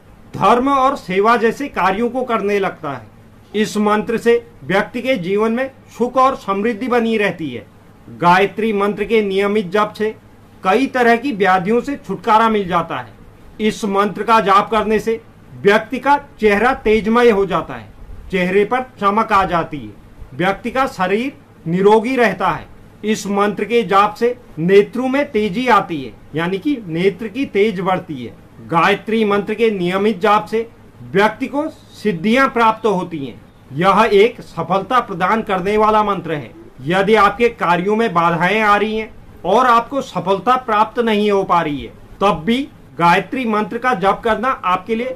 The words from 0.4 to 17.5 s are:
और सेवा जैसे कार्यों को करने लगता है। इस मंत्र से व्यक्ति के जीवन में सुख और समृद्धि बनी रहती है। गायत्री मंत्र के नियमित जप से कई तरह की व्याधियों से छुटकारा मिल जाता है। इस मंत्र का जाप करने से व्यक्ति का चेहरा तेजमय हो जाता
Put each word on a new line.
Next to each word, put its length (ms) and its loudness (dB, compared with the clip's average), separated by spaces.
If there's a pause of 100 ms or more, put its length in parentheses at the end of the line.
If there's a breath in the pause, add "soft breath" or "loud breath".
और 280 2
सेवा 400 0
जैसे 320 -2
कार्यों 400 -2
को 140 -4
करने 360 -2
लगता 320 -6
है। 160 -12 (460)
इस 260 -2
मंत्र 400 0
से 240 2 (200)
व्यक्ति 380 -2
के 160 0
जीवन 340 -2
में 180 -4 (280)
सुख 200 -2
और 200 4
समृद्धि 500 -4
बनी 300 0
रहती 320 -2
है। 180 -12 (500)
गायत्री 560 2
मंत्र 320 -2
के 180 2
नियमित 480 -2
जप 260 0
से 180 -4 (480)
कई 240 2
तरह 280 2
की 180 -2
व्याधियों 480 2
से 160 -6
छुटकारा 520 0
मिल 180 0
जाता 300 -4
है। 220 -14 (400)
इस 260 -2
मंत्र 380 0
का 180 4
जाप 300 2
करने 280 0
से 200 -2 (340)
व्यक्ति 460 2
का 160 2 (240)
चेहरा 360 2
तेजमय 540 2
हो 160 2
जाता 280 -4